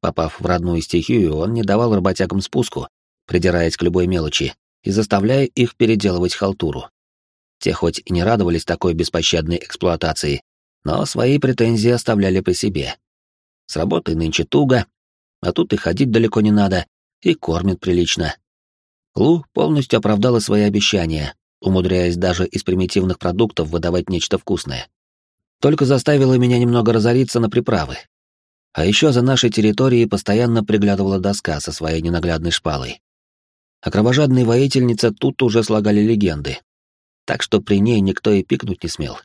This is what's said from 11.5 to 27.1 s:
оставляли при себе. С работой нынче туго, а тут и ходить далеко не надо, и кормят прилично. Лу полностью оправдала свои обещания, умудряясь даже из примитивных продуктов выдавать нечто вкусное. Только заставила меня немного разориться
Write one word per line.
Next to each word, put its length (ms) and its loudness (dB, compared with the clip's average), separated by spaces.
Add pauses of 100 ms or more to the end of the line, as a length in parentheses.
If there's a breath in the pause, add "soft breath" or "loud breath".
оставляли 500 0
при 140 0
себе. 420 -4 (680)
С 100 -12
работой 400 -2
нынче 300 -2
туго, 400 2 (560)
а 100 -4
тут 220 -2
и 20 -2
ходить 360 -2
далеко 280 2
не 120 4
надо, 340 2 (360)
и 120 2
кормят 480 -2
прилично. 540 0 (800)
Лу 380 2
полностью 440 0
оправдала 420 2
свои 240 0
обещания, 720 0 (260)
умудряясь 540 0
даже 300 0
из 180 -6
примитивных 560 0
продуктов 500 -2
выдавать 400 -2
нечто 280 -2
вкусное. 500 -6 (720)
Только 240 2
заставила 500 4
меня 220 4
немного 360 2
разориться 460 2